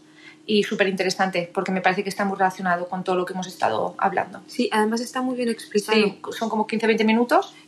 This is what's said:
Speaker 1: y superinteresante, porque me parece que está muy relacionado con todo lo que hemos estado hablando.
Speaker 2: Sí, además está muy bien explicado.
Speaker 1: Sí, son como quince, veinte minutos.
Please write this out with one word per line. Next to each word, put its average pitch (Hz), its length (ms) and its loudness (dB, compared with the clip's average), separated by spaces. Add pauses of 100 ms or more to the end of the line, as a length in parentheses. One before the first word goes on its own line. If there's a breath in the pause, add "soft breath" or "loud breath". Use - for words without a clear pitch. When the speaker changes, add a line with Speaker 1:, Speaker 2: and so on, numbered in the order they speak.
(500 loud breath)
Speaker 1:
y 208 120 4
superinteresante, 190 880 0
porque 190 200 -2
me 190 100 0
parece 185 200 2
que 196 60 -8
está 202 160 -4
muy 196 140 -2
relacionado 185 500 0
con 185 160 -6
todo 185 120 0
lo 180 100 0
que 185 80 -4
hemos 180 120 -4
estado - 520 -2
hablando. - 480 -2
Speaker 2:
Sí, - 260 -2
además 220 300 2
está 254 180 -6
muy 254 160 -2
bien 240 140 0
explicado. 214 480 0
Speaker 1:
Sí, 202 200 2 (200)
son 226 100 -2
como 214 180 0
quince, 220 200 -2
veinte 214 180 4
minutos. 240 500 4 (140)